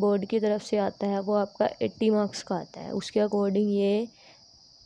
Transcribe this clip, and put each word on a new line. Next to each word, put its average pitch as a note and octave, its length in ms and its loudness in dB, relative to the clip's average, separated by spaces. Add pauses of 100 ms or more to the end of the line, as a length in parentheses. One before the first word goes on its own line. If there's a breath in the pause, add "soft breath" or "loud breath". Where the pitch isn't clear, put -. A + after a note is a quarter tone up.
board G3+ 280 2
की A3 100 0
तरफ G#3 240 0
से - 140 -2
आता G3 300 0
है G3+ 140 0
वो G3 120 -2
आपका G#3 360 0 (120)
eighty A3 280 0
marks G#3 340 0
का F#3+ 120 -4
आता - 260 -8
है, - 120 -10
उसके G#3 260 -2
according G#3 500 2
ये G3+ 380 0 (800 loud breath)